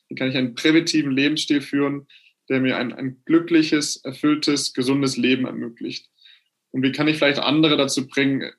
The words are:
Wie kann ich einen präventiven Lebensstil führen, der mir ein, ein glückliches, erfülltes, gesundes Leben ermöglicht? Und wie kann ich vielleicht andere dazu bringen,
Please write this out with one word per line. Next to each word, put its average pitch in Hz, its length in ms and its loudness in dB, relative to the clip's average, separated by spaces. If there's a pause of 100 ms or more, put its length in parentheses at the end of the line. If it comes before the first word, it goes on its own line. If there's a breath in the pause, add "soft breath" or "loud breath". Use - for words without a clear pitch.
Wie - 80 -14
kann 131 140 -2
ich 135 80 -2
einen 127 180 -2
präventiven 156 560 2
Lebensstil 143 480 0
führen, 139 480 -4 (400 soft breath)
der 131 140 0
mir 127 160 0
ein, 117 160 -4
ein 131 320 -10
glückliches, 160 720 2
erfülltes, 147 760 -2
gesundes 135 440 0
Leben 127 280 2
ermöglicht? 117 640 -10 (640 soft breath)
Und 131 120 -2
wie 135 100 0
kann 151 160 0
ich 151 80 0
vielleicht 143 220 2
andere 151 380 4
dazu 135 300 0
bringen, 135 520 -2